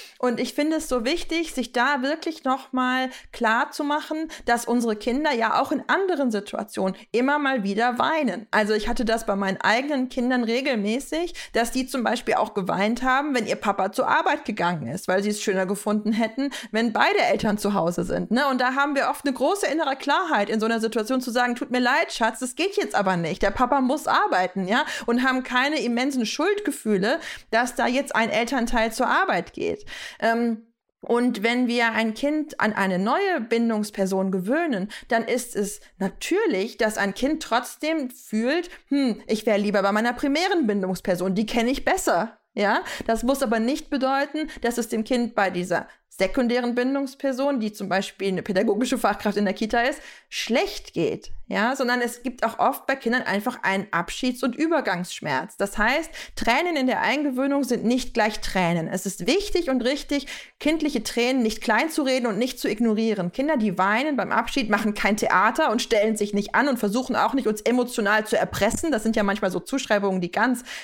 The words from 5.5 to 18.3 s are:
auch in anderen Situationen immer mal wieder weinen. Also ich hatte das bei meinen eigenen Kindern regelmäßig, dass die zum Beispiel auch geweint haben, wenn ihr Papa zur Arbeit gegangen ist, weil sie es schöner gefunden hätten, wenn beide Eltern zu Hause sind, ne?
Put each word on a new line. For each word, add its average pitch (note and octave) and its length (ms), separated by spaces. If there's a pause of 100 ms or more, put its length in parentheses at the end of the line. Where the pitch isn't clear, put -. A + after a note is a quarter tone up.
auch C4+ 120
in D4+ 160
anderen D#4 420
Situationen G3+ 640 (160)
immer C4+ 280
mal C4+ 240
wieder A3+ 340
weinen. C4 540
Also G#3+ 220
ich G#3+ 160
hatte A#3+ 160
das A3+ 200
bei G3+ 100
meinen F#3+ 260
eigenen B3+ 480
Kindern B3 340
regelmäßig, B3+ 880 (200)
dass A#3 180
die C4 160
zum B3+ 160
Beispiel A3+ 320
auch G#3+ 180
geweint G3 480
haben, C4+ 320
wenn B3 140
ihr - 80
Papa G3+ 360
zur - 160
Arbeit D#4 380
gegangen F3 420
ist, D#3 200
weil F#3+ 160
sie G#3 60
es G#3 120
schöner F#3+ 240
gefunden G#3 460
hätten, A#3 400 (200)
wenn A3+ 200
beide D4+ 280
Eltern G#3+ 380
zu G#3 160
Hause F3 300
sind, F3 260
ne? B3+ 200